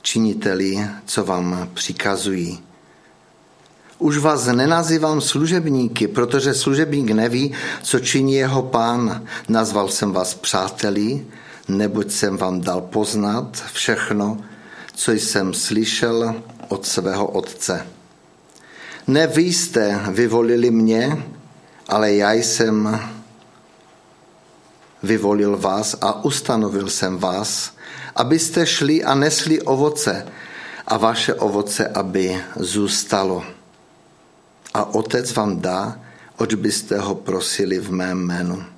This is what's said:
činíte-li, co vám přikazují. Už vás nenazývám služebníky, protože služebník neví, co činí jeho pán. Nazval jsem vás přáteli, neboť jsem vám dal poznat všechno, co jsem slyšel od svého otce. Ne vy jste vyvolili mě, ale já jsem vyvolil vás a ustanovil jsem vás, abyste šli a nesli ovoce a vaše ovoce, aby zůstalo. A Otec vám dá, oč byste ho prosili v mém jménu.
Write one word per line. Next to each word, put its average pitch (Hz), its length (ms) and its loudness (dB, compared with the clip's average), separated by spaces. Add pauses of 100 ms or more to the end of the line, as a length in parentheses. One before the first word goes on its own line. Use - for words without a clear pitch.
činíte-li, 101 840 0 (180)
co - 180 -2
vám 90 500 -2
přikazují. 92 880 -4 (1300)
Už 147 200 2
vás 143 280 4
nenazývám 156 760 4
služebníky, 139 840 2
protože 123 460 2
služebník 143 580 2
neví, 120 420 2 (300)
co - 160 2
činí 135 340 2
jeho 135 300 2
pán. 117 640 0 (220)
Nazval 104 380 2
jsem 98 240 0
vás 92 220 0
přáteli, 104 920 -2 (420)
neboť 101 440 0
jsem 95 260 0
vám 92 240 -2
dal 90 200 -2
poznat 107 840 -2 (100)
všechno, 104 640 0 (560)
co - 180 0
jsem 101 420 0
slyšel 113 800 0 (320)
od - 180 -6
svého 95 420 0
otce. 90 600 -4 (1200)
Ne 151 200 6
vy 156 140 4
jste 110 580 2 (120)
vyvolili 117 600 4
mě, 113 520 2 (640)
ale 107 260 2
já 104 200 4
jsem 110 680 2 (2000)
vyvolil 101 540 2
vás 98 440 0
a - 220 -2
ustanovil 104 640 0
jsem 92 280 -2
vás, 95 540 -2 (440)
abyste 160 500 2
šli 151 380 2
a 135 120 2
nesli 151 460 2
ovoce 135 680 0 (600)
a - 100 2
vaše 113 360 2
ovoce, 101 540 0
aby 95 560 -2 (120)
zůstalo. 95 880 0 (1300)
A 104 200 -2
Otec 110 400 -2
vám 101 260 0
dá, 92 400 -4 (380)
oč 113 160 0
byste 101 460 -2
ho 98 160 -2
prosili 92 640 -2
v 104 120 -6
mém 92 260 -2
jménu. 87 460 -2 (140)